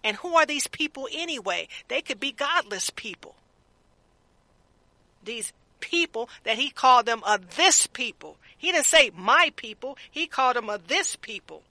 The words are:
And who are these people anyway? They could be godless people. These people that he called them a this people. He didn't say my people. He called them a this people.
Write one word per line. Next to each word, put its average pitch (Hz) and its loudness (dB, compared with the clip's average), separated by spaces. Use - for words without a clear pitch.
And 214 -2
who 339 -4
are 320 6
these 294 -4
people 277 -8
anyway? 233 -6
They 285 -4
could 233 -8
be 277 -4
godless 285 -2
people. - -14
These 226 -8
people 320 -4
that 220 0
he 285 -2
called 247 6
them 226 -2
a 208 2
this 311 4
people. 202 -10
He 349 -2
didn't 320 2
say 285 6
my 262 4
people. 247 -12
He 330 -6
called 254 0
them 226 -6
a 208 -4
this 233 -2
people. 180 -16